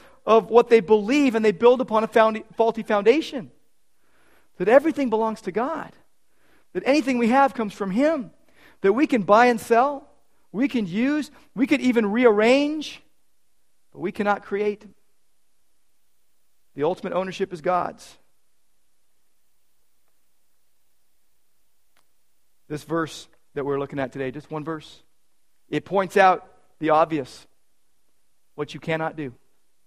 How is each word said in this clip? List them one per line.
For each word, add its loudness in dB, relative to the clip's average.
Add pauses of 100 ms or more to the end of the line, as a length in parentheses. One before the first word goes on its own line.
(240)
of 4
what 4
they 6
believe, 2
and -2
they 4
build 4
upon 0
a -4
found-, 2 (120)
faulty -2
foundation, 0 (1040)
that -2
everything 4
belongs -4
to -10
God, -6 (800)
that -8
anything 0
we 0
have 2
comes -6
from -6
him, -2 (500)
that 4
we 0
can 0
buy 6
and 2
sell, 0 (440)
we -4
can -4
use, -4 (240)
we 0
could 0
even 0
rearrange, 2 (920)
but -20
we -6
cannot -2
create. -6 (1900)
The -6
ultimate -4
ownership -6
is -14
God's. -6 (4000)
This -10
verse -8 (240)
that -8
we're -4
looking -8
at -6
today, -8
just -16
one -10
verse, -14 (680)
it -4
points -2
out 2 (280)
the -4
obvious, -2 (1080)
what -10
you -16
cannot -6
do. -10 (540)